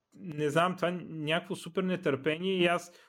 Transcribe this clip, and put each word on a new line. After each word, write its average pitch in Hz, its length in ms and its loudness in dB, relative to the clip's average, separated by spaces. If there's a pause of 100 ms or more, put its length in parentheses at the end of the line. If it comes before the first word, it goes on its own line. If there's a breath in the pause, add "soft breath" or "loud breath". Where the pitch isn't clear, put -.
(140)
не 151 360 -4
знам, 170 260 4
това 170 120 0
е 175 40 2 (180)
някакво 160 460 -2
супер 185 280 -4
нетърпение 170 720 0
и 180 120 4
аз 170 260 0 (180 loud breath)